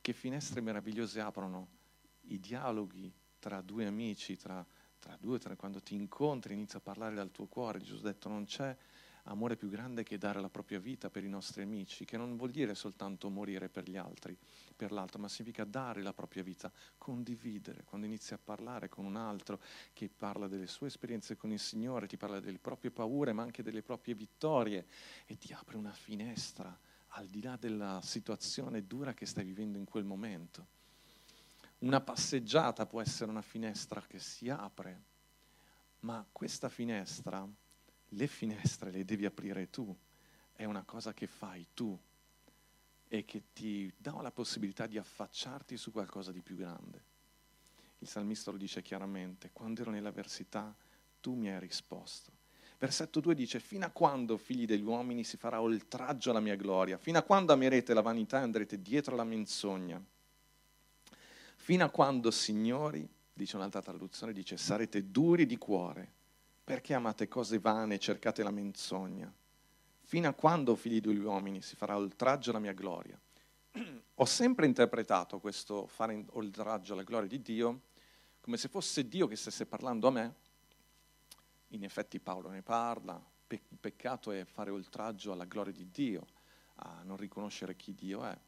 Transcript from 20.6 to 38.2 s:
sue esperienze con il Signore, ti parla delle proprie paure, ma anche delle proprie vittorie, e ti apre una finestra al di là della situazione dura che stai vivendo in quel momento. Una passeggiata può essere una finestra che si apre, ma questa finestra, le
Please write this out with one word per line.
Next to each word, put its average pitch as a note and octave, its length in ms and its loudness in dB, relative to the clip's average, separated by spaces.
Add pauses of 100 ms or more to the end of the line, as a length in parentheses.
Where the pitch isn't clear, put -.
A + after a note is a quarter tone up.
sue - 200 -8
esperienze A#2 480 -6
con A2 160 -6
il G#2 80 0
Signore, A2+ 480 -2
ti G2 80 -8
parla G2 240 -4
delle G2 200 -6
proprie - 320 -4
paure, B2 420 2
ma A2 100 0
anche A#2+ 180 -8
delle A2 220 -6
proprie A#2+ 320 -4
vittorie, A2 720 2 (400)
e - 120 -12
ti - 140 -16
apre - 240 -14
una G#2 160 -4
finestra G#2 880 -8 (360)
al G2+ 120 -10
di G2+ 140 -8
là B2+ 160 -6
della G#2 440 -2
situazione A2 840 -4
dura B2+ 260 -4
che A2 120 -8
stai G#2 180 -4
vivendo G2+ 340 -4
in G2 60 -4
quel G2+ 220 -4
momento. F#2+ 720 -8 (1040)
Una C3 160 6
passeggiata B2 880 2
può A2+ 160 -4
essere A2 280 -2
una A2 120 -2
finestra G#2+ 680 -6
che G2+ 100 -16
si - 320 -10
apre, F#2+ 540 -8 (960)
ma A2+ 320 -6
questa - 380 -4
finestra, G2+ 760 -4 (600)
le G#2+ 200 -2